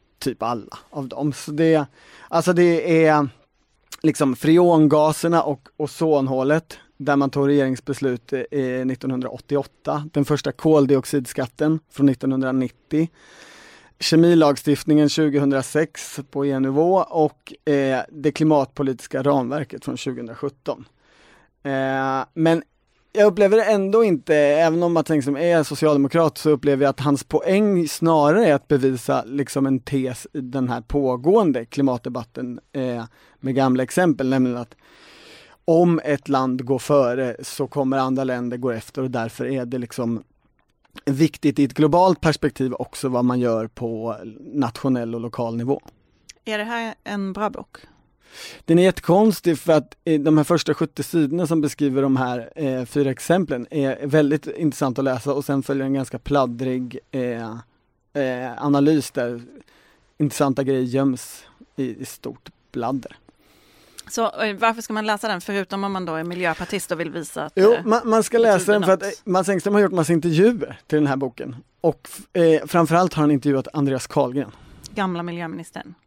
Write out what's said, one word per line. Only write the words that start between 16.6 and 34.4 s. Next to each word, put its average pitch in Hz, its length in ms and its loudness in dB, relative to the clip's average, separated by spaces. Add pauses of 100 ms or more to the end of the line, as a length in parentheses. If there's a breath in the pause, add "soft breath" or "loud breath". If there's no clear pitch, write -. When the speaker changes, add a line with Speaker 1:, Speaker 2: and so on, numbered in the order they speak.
Speaker 1:
och, - 760 -2
eh, 135 280 0 (100)
det 147 220 -2
klimatpolitiska 135 920 0
ramverket 139 640 -2
från 127 120 -8
tjugohundrasjutton. 120 880 -10 (760 soft breath)
Eh, 135 720 -4
men 165 300 2 (520)
jag 208 120 6
upplever 202 300 4
det 226 60 4
ändå 202 400 2
inte, 165 320 2
även 156 480 4
om 175 100 2
Mats 160 180 0
Engström 143 260 0
är 170 260 2
socialdemokrat, 147 760 2
så 156 120 0
upplever 143 340 2
jag 139 60 4
att 135 100 -4
hans 143 240 0
poäng 190 640 0
snarare 165 600 2
är 151 60 4
att 139 140 -2
bevisa, 131 580 0
liksom, 139 400 -2
en 135 140 0
tes 131 540 -6
i 147 80 -8
den 127 280 -4
här 120 120 -6
pågående 135 840 0
klimatdebatten, 123 920 -4 (120)
eh, 123 320 -6 (360 soft breath)
med 135 160 -4
gamla 131 280 4
exempel, 139 460 0
nämligen 127 280 0